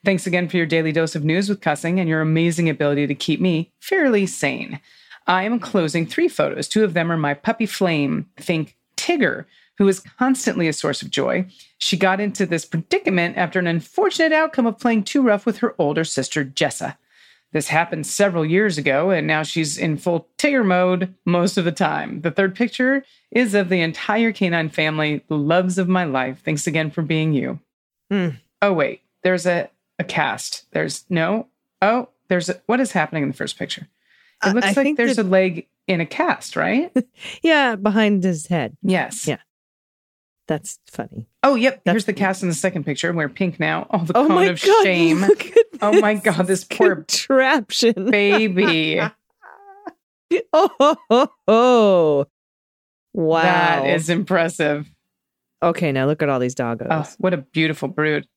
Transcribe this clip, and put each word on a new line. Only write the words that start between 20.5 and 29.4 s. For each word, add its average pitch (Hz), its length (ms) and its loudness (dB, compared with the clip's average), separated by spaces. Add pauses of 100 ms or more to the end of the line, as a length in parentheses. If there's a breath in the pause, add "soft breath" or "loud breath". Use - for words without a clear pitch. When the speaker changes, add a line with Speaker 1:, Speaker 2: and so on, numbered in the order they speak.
Speaker 1:
mode 185 500 0 (100)
most 175 320 0
of 175 80 0
the 175 60 0
time. 151 500 -4
The 165 100 -2
third 196 220 0
picture 254 500 -2 (280 soft breath)
is 220 240 0
of 190 140 2
the 180 120 2
entire 214 500 0
canine 170 380 0
family, 156 600 -2
the 156 80 -2
loves 180 420 2
of 185 100 0
my 185 140 2
life. 131 420 -4
Thanks 156 220 -4
again 156 240 -2
for 170 100 -4
being 156 320 0
you." 127 260 -2 (520)
Speaker 2:
Hmm. 185 180 0 (320)
Speaker 1:
Oh, 202 120 2
wait. 143 280 -2 (220)
There's 180 220 0